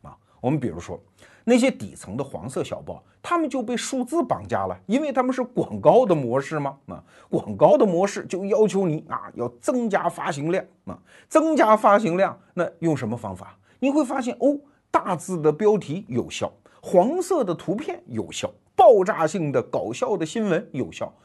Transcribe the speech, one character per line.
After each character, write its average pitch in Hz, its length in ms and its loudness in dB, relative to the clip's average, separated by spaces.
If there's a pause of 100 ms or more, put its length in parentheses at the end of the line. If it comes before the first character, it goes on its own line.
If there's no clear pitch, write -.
啊。 - 140 -20 (240)
我 123 100 -2
们 156 80 0
比 123 100 -4
如 82 120 -10
说， 87 200 -12 (440)
那 240 140 4
些 262 120 2
底 - 240 -8
层 - 220 -12
的 135 80 -6
黄 - 240 -12
色 143 140 -6
小 - 180 -10
报， 85 220 -14 (200)
他 349 160 -2
们 311 100 0
就 262 140 -4
被 233 140 -4
数 247 280 -4
字 320 180 -2
绑 98 240 -4
架 98 200 -2
了， 92 200 -6
因 233 140 2
为 302 120 -4
他 262 100 2
们 254 100 0
是 254 100 -2
广 139 380 -6
告 185 240 8
的 185 100 2
模 131 260 0
式 156 180 -6
嘛， 139 280 -6
啊， - 160 -14 (280)
广 107 260 -4
告 170 220 6
的 240 80 4
模 180 200 2
式 202 200 -6
就 185 180 -6
要 208 240 2
求 190 180 0
你 151 220 -2
啊， 123 260 -10
要 120 140 -4 (120)
增 247 280 -2
加 175 200 0
发 190 220 -6
行 147 220 -4
量 185 120 -2 (200)
啊， 90 140 -14 (300)
增 311 280 2
加 220 200 6
发 208 220 6
行 175 180 0
量， 185 220 0 (140)
那 175 160 -2 (120)
用 160 160 0
什 123 120 -4
么 117 80 -6
方 101 180 -10
法？ - 240 -18 (200)
你 269 120 0
会 294 140 2
发 262 160 -4
现 233 200 -6
哦， 285 180 2 (320)
大 190 260 0
字 180 240 -6
的 151 100 4
标 208 280 2
题 165 300 -8
有 117 200 -4
效， - 240 -8 (300)
黄 233 400 2
色 339 200 0
的 180 120 -4
图 170 200 -6
片 302 320 -10
有 107 240 -8
效， - 200 -8 (260)
爆 262 260 8
炸 165 240 0
性 156 240 -2
的 131 120 2
搞 95 300 -4
笑 214 240 -2
的 165 80 -4
新 220 200 -4
闻 185 280 0
有 104 200 -6
效， - 200 -10 (120)